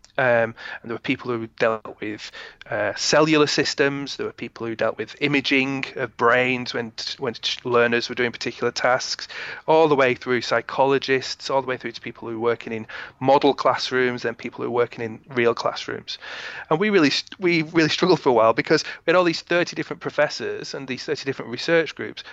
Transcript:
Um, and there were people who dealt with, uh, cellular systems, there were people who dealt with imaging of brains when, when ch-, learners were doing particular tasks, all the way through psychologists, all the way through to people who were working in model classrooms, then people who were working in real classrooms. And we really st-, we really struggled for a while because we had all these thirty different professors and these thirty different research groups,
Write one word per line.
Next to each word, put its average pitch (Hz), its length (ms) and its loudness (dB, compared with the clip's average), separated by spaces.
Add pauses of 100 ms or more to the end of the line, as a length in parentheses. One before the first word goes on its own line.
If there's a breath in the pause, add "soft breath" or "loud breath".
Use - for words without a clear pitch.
(180)
Um, 117 360 2 (280 loud breath)
and 113 80 -12
there 113 60 -6
were 107 40 -12
people 127 320 -4
who 113 160 -4 (120)
dealt 110 420 -2
with, 104 280 -10 (400 loud breath)
uh, 104 260 -2
cellular 151 520 4
systems, 139 680 -2
there 113 80 -6
were 104 80 -8
people - 340 -10
who 113 80 -6
dealt 113 220 -2
with 110 240 -10
imaging 135 640 0 (100)
of 127 220 -6
brains 123 560 2
when, 117 180 -6 (280)
when 120 160 -6
ch-, - 280 -6
learners 120 460 2
were 120 60 -8
doing 120 180 0
particular - 360 -4
tasks, - 600 0 (360 loud breath)
all 160 220 6
the 147 80 4
way 127 200 4
through 123 260 -2
psychologists, 131 1080 0
all 135 120 2
the 127 80 -8
way 127 80 -4
through 117 160 -8
to - 80 -14
people 113 260 -12
who 117 100 -8
were 113 120 0
working 117 240 -4
in 110 120 -6 (360 loud breath)
model 135 320 6
classrooms, 123 680 0
then 117 120 -4
people - 260 -12
who 123 80 -4
were 120 60 -4
working 120 300 0
in 110 240 -10
real 120 260 2
classrooms. - 640 -6 (520 loud breath)
And 160 120 2
we 214 80 2
really 165 220 6
st-, - 280 -6
we 170 220 2
really 160 260 2
struggled 170 320 2
for - 80 0
a 131 60 6
while 113 180 6
because 151 320 2
we - 280 -4
had 165 40 6
all 180 80 6
these 165 180 0
thirty 170 320 0
different 151 280 -8
professors 123 720 -2
and 139 160 -10
these 123 160 -8
thirty 151 180 -4
different 127 260 -6
research 160 460 0
groups, - 380 -10